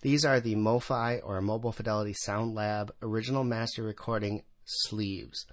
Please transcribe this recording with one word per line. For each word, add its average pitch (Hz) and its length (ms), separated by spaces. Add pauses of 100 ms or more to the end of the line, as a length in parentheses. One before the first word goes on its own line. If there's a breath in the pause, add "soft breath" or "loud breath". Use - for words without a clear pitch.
These 143 240
are 131 160
the 113 140
MoFi 117 680
or 95 160
Mobile 110 320
Fidelity 107 400
Sound 110 440
Lab 104 460
Original 117 440
Master 113 380
Recording 107 600 (220)
sleeves. - 880